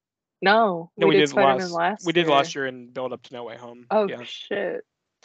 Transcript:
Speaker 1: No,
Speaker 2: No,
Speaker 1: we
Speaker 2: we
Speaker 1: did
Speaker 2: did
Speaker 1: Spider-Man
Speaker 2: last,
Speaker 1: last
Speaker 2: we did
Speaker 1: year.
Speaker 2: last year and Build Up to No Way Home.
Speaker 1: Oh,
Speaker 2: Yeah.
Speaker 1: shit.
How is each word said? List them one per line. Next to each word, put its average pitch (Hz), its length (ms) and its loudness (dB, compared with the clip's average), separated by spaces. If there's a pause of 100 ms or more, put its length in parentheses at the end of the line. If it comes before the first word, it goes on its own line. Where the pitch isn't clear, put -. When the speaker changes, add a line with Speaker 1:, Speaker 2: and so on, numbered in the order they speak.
(420)
Speaker 1:
No, 196 540 2
Speaker 2:
No, 165 100 2
Speaker 1:
we 160 40 6
Speaker 2:
we 151 60 4
Speaker 1:
did - 40 6
Speaker 2:
did 147 100 4
Speaker 1:
Spider-Man 135 300 4
Speaker 2:
last, 170 120 -6
Speaker 1:
last 175 340 -4
Speaker 2:
we 165 60 -2
did 170 140 2
Speaker 1:
year. 147 100 4
Speaker 2:
last 139 180 2
year 139 120 -4
and 123 260 -12
Build 127 200 -8
Up 117 120 -12
to - 100 -20
No 120 100 -12
Way 113 140 -14
Home. 120 320 -20
Speaker 1:
Oh, 208 180 0
Speaker 2:
Yeah. 120 160 -10
Speaker 1:
shit. - 580 -8 (420)